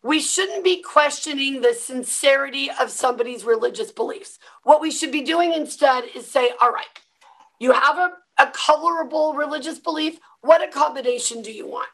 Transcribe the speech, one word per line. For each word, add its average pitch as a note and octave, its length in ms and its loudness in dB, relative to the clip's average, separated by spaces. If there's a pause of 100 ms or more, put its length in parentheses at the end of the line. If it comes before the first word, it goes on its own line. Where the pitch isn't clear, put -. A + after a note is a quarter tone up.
We D4 160 2
shouldn't F#4+ 420 -4
be F4+ 180 2
questioning C#4+ 800 0
the A#3+ 140 4
sincerity C#4 960 -2
of - 200 -4
somebody's A#3+ 540 -4
religious A3+ 460 -2
beliefs. - 480 -8 (240)
What D4+ 180 6
we D#4 120 -4
should D4 180 -6
be C#4 120 -4
doing E4 300 0
instead C#4 520 0 (100)
is B3 160 -16
say, B3 300 2
"All A#3+ 100 6
right, - 160 -8 (720)
you B3 140 4
have D4 260 4
a, F4+ 140 0 (260)
a - 140 6
colorable D#4 840 0
religious D4 460 -6
belief. D#4 400 -4 (200)
What D#4+ 220 6
accommodation B3 800 -2
do A3 100 -12
you G#3 140 -12
want?" - 280 -8